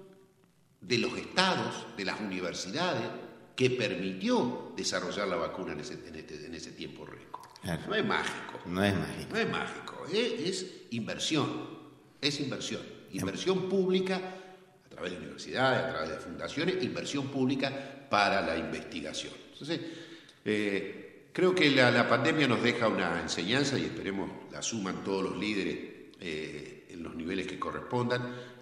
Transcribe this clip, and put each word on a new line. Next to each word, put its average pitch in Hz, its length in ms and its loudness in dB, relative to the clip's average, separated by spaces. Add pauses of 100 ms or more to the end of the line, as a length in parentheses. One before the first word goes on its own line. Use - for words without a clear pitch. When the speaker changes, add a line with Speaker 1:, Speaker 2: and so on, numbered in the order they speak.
(800)
Speaker 1:
de 110 180 2
los 117 180 0
estados, 156 720 2 (100)
de 98 80 -4
las 92 160 -2
universidades, 104 800 -2 (540)
que 127 140 6
permitió 113 1040 0
desarrollar 95 520 0
la 87 80 2
vacuna 85 360 -2
en 76 80 -6
ese, 78 140 -8 (120)
en 80 100 -14
este, 76 300 -12
en 82 80 -10
ese 73 180 -10
tiempo 76 340 -10
récord. - 360 -14 (200)
Speaker 2:
Claro. 82 240 -2
Speaker 1:
No 170 80 -2
es 214 100 2
mágico. - 640 -2
Speaker 2:
No 90 180 2
es 101 100 6
mágico. 76 400 -4
Speaker 1:
No 214 40 0
es 220 120 2
mágico. - 600 -6
Es, 220 280 0
es 185 260 -4 (240)
inversión. 113 800 0 (520)
Es 143 200 2
inversión. 123 420 -4
Speaker 2:
Em- - 380 -10
Speaker 1:
Inversión 185 480 2
pública 185 480 4 (720)
a - 20 -20
través 90 240 -6
de 87 60 -8
universidades, 78 640 0
a - 60 -2
través 80 200 -2
de 73 60 -4
fundaciones, 127 640 -2
inversión 131 460 -2
pública 135 800 0
para 98 300 8
la 82 160 2
investigación. 80 760 -6 (200)
Entonces, 147 280 -4 (640)
eh, 104 880 -2
creo 180 220 6
que 151 160 8
la, 127 200 10
la 120 180 6
pandemia 139 400 6
nos 107 140 4
deja 117 260 4
una 90 320 2
enseñanza 107 580 2
y 82 60 0
esperemos 90 460 -4 (200)
la 73 100 -10
asuman 95 440 -4
todos 95 180 2
los 87 140 -2
líderes, 92 420 0 (420)
eh, 78 680 -8
en 87 120 -10
los 78 120 -8
niveles 82 320 -2
que 82 120 -6
correspondan, 123 760 -2 (280)